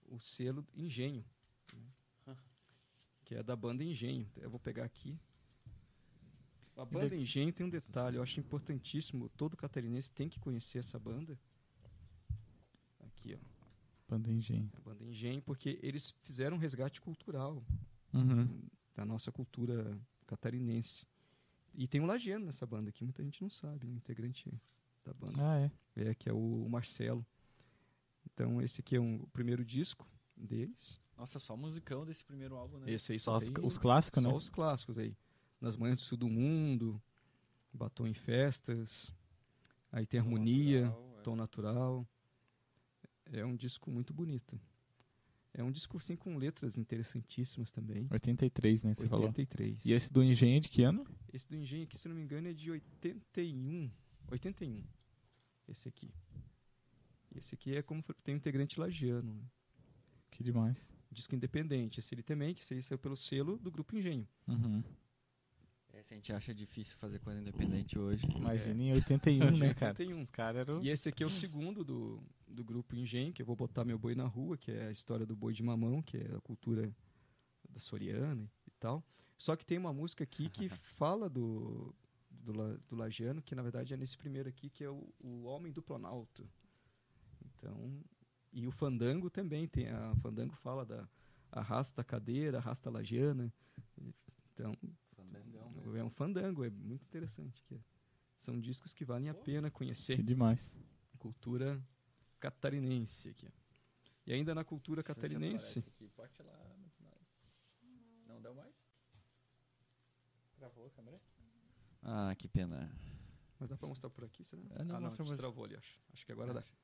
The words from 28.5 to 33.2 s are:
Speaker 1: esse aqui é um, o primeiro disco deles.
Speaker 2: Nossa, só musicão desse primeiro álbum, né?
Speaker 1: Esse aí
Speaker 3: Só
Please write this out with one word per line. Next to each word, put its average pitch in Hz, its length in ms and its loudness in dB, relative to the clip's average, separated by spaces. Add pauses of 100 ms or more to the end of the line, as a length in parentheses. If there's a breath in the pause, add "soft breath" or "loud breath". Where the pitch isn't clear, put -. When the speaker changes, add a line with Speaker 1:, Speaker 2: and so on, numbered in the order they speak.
Speaker 1:
esse 123 200 -2
aqui - 140 2
é 123 40 8
um, 117 240 2
o - 40 -12
primeiro 120 360 0
disco 123 440 -2 (280)
deles. 113 640 -6 (160)
Speaker 2:
Nossa, 127 220 -12
só 120 160 -12
musicão 151 500 -6
desse 160 180 -12
primeiro 135 320 -12
álbum, 127 240 -12
né? 127 120 -4
Speaker 1:
Esse 110 220 0
aí 110 60 0
Speaker 3:
Só 113 140 2